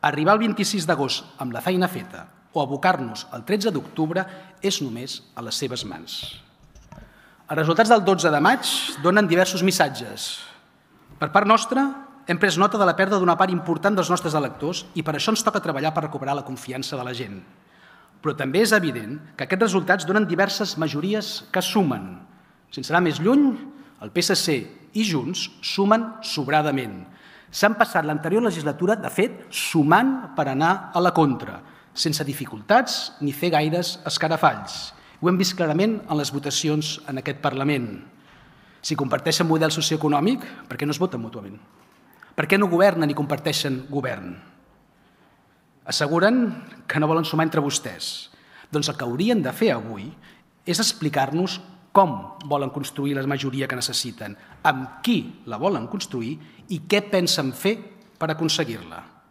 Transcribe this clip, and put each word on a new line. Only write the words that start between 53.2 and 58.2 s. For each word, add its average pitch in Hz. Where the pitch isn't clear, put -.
majoria 139
que 127
necessiten, 113
amb 135
qui 214
la 110
volen 147
construir 131
i 165
què 202
pensen 165
fer 202
per 160